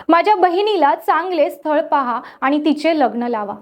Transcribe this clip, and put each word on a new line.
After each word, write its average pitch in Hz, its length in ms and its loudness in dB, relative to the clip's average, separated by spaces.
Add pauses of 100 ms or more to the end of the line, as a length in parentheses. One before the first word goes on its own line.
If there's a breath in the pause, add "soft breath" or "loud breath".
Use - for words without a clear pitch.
माझ्या 339 260 4
बहिणीला 359 600 2
चांगले 339 540 0
स्थळ 311 320 -2
पहा 269 400 -2 (200 loud breath)
आणि 294 240 0
तिचे 320 340 0
लग्न 240 240 0
लावा. 214 380 -6